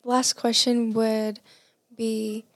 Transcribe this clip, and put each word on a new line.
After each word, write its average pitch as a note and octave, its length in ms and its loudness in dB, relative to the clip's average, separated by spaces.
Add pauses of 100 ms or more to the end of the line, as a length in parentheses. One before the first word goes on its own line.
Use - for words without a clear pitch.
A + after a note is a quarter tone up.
last B3 300 2
question A#3 580 2
would A3 480 0 (560)
be A3 480 -4 (120)